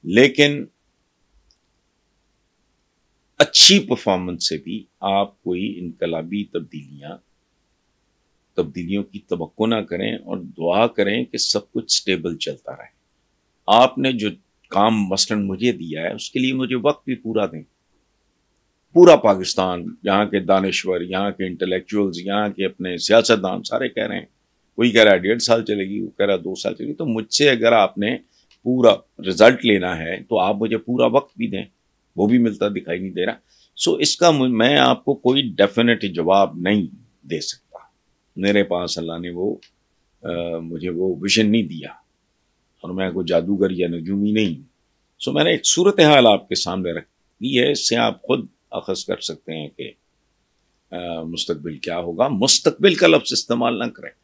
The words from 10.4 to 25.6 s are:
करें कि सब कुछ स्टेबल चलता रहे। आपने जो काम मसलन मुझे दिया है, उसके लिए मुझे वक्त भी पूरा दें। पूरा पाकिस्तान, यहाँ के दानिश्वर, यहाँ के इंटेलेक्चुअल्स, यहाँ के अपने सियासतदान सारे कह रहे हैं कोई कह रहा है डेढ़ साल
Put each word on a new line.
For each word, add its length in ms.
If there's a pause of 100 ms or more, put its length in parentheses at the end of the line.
करें 400
कि 120
सब 320
कुछ 260
स्टेबल 400
चलता 380
रहे। 140 (800)
आपने 440
जो 180 (400)
काम 420
मसलन 260
मुझे 340
दिया 300
है, 120
उसके 260
लिए 120
मुझे 220
वक्त 320
भी 80
पूरा 320
दें। 160 (1300)
पूरा 220
पाकिस्तान, 880
यहाँ 200
के 140
दानिश्वर, 640
यहाँ 300
के 140
इंटेलेक्चुअल्स, 800
यहाँ 240
के 140
अपने 340
सियासतदान 640
सारे 260
कह 180
रहे 120
हैं 140 (420)
कोई 140
कह 120
रहा 120
है 60
डेढ़ 180
साल 240